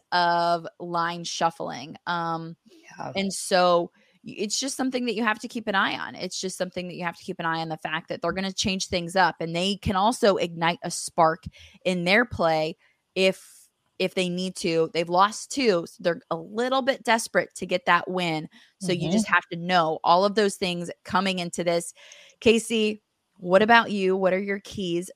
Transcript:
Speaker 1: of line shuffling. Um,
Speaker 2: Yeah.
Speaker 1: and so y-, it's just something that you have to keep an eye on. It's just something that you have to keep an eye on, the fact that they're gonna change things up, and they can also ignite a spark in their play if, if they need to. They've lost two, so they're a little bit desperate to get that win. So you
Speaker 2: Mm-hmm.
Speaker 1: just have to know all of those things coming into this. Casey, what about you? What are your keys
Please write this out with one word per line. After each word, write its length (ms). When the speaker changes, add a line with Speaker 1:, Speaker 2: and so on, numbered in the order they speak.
Speaker 1:
of 540
line 440
shuffling. 720
Um, 500
Speaker 2:
Yeah. 160
Speaker 1:
and 180
so 600
y-, 140
it's 200
just 180
something 300
that 80
you 80
have 160
to 100
keep 200
an 80
eye 200
on. 200
It's 240
just 180
something 300
that 80
you 80
have 120
to 80
keep 140
an 80
eye 140
on, 80
the 80
fact 320
that 140
they're 100
gonna 200
change 360
things 260
up, 240
and 160
they 220
can 180
also 420
ignite 460
a 80
spark 540
in 200
their 200
play 520
if, 540
if 140
they 140
need 280
to. 380
They've 140
lost 440
two, 340
so 140
they're 200
a 40
little 460
bit 220
desperate 500
to 120
get 200
that 240
win. 380
So 100
you 140
Speaker 2:
Mm-hmm. 80
Speaker 1:
just 160
have 240
to 40
know 460
all 220
of 100
those 220
things 340
coming 340
into 240
this. 320
Casey, 600
what 240
about 280
you? 260
What 160
are 60
your 220
keys 560